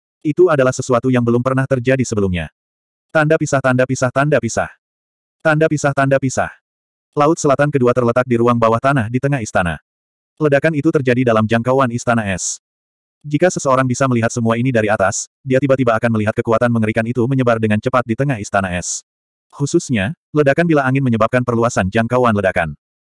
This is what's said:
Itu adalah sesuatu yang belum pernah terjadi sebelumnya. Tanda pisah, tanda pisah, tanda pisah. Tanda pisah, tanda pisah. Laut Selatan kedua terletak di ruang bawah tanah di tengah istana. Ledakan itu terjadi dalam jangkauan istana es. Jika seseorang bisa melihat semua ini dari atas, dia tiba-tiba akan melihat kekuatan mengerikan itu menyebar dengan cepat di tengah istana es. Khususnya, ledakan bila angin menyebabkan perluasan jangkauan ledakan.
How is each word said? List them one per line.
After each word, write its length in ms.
Itu 240
adalah 240
sesuatu 400
yang 80
belum 240
pernah 240
terjadi 320
sebelumnya. 480
Tanda 240
pisah, 240
tanda 240
pisah, 240
tanda 320
pisah. 320
Tanda 240
pisah, 240
tanda 240
pisah. 320
Laut 240
Selatan 320
kedua 240
terletak 320
di 160
ruang 160
bawah 240
tanah 320
di 80
tengah 240
istana. 320
Ledakan 320
itu 160
terjadi 400
dalam 160
jangkauan 480
istana 400
es. 320
Jika 320
seseorang 320
bisa 240
melihat 240
semua 240
ini 160
dari 160
atas, 400
dia 160
tiba-tiba 320
akan 240
melihat 160
kekuatan 400
mengerikan 320
itu 240
menyebar 320
dengan 160
cepat 320
di 80
tengah 240
istana 320
es. 320
Khususnya, 640
ledakan 320
bila 240
angin 160
menyebabkan 400
perluasan 480
jangkauan 400
ledakan. 400